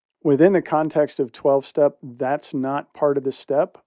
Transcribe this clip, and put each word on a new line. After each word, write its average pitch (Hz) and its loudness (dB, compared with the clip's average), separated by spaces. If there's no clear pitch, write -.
Within 156 4
the 180 2
context 156 -2
of 127 -2
twelve 139 0
step, 143 0
that's 131 -6
not 139 -6
part 143 0
of 135 -4
the 135 -4
step, 147 -4